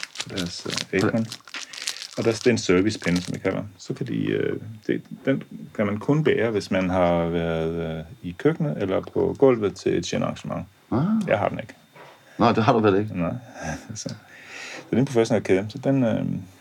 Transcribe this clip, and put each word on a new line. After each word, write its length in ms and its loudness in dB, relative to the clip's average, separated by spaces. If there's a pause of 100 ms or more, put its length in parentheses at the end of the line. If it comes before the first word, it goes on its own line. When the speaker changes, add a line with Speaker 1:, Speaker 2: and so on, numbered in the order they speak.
(220)
Speaker 1:
på 60 -8
deres, 380 -6
øh, 360 -2
apron. 240 2 (920)
Og 60 -2
der, 80 4
det 140 0
er 40 6
en 80 4
servicepinde, 640 2
som 120 -6
vi 40 -8
kalder. 240 -2 (160)
Så 160 -8
kan 120 -6
de, 200 -2
øh, 340 -2 (260)
det, 160 -2 (220)
den 180 0 (340)
kan 100 0
man 120 -2
kun 260 2
bære, 260 4
hvis 200 0
man 200 2
har 340 4
været, 720 -2
øh, 60 -8 (180)
i 160 -8
køkkenet 440 0
eller 180 0 (140)
på 240 0
gulvet 380 4
til 220 0
et 60 -4
genarrangement. 600 -4 (260)
Speaker 2:
Ah. 60 2 (300)
Speaker 1:
Jeg 100 2
har 100 0
den 120 -6
ikke. 140 -14 (640)
Speaker 2:
Nå, 140 6
det 120 4
har 80 4
du 60 6
vel 220 6
ikke? 200 -4
Speaker 1:
Nej. 120 0 (320)
<laughs> 300 -8
Så, 140 -10
så 60 -8 (760)
det 60 2
er 40 6
en 40 6
professionel 400 2
kæde, 240 2
så 100 -10
den, 260 2
øh, 200 0 (360)